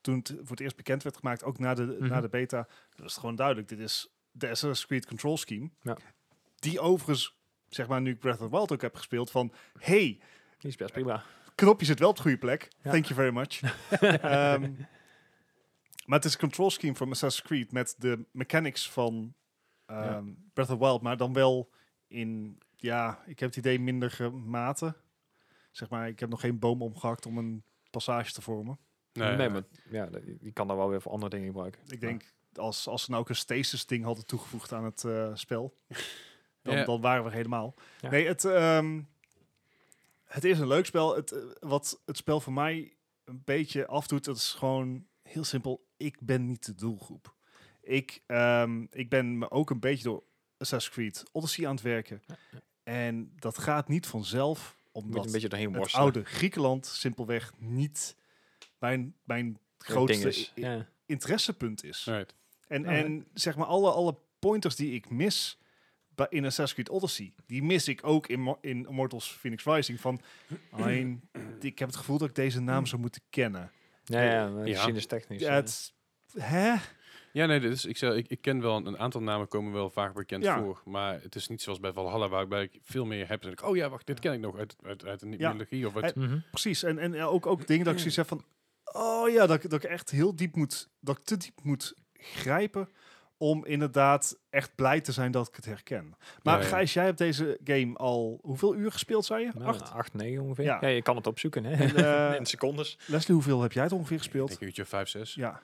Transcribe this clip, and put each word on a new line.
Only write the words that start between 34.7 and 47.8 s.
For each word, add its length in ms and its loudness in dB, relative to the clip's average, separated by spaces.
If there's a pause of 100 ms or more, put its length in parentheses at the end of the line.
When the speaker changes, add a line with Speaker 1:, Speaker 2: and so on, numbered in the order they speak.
Speaker 1:
aan 100 -6
het, 200 -8
eh, 300 -2
spel, 400 -6 (140)
Speaker 2:
<laughs> 760 -14
Speaker 1:
dan, 140 0
Speaker 3:
Ja. 100 4
Speaker 1:
dan 160 0
waren 220 4
we 80 -4
helemaal. 440 -4 (260)
Speaker 2:
Ja. 80 -8
Speaker 1:
Nee, 180 4
het, 180 0
ehm, 560 6 (1200)
het 200 -8
is 160 6
een 80 2
leuk 180 4
spel. 300 2
Het, 160 -4
eh, 100 -6 (180)
wat 460 -2
het 120 -8
spel 220 0
voor 140 -6
mij 420 -2 (280)
een 220 -16
beetje 420 0
afdoet, 380 -2
dat 120 -4
is 200 -2
gewoon 480 -2 (160)
heel 220 -8
simpel. 440 -4 (100)
Ik 220 -6
ben 260 0
niet 200 -6
de 100 -10
doelgroep. 600 -10 (460)